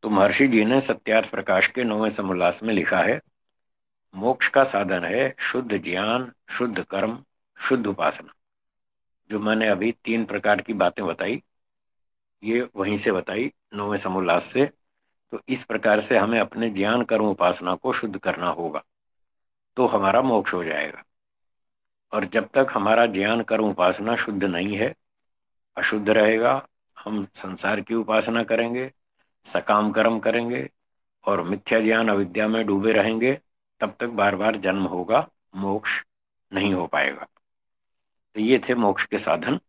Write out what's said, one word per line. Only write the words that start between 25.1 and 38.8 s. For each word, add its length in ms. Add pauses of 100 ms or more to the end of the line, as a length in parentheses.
अशुद्ध 340
रहेगा, 440 (420)
हम 280 (100)
संसार 460
की 140
उपासना 500
करेंगे, 460 (560)
सकाम 460
कर्म 260
करेंगे 500 (560)
और 180
मिथ्या 380
ज्ञान, 280
अविद्या 400
में 180
डूबे 260
रहेंगे, 460 (420)
तब 200
तक 80
बार 280
बार 200
जन्म 280
होगा, 420 (280)
मोक्ष 480 (500)
नहीं 220
हो 120
पाएगा। 400 (1120)
तो 40
ये 180 (100)
थे 60
मोक्ष 300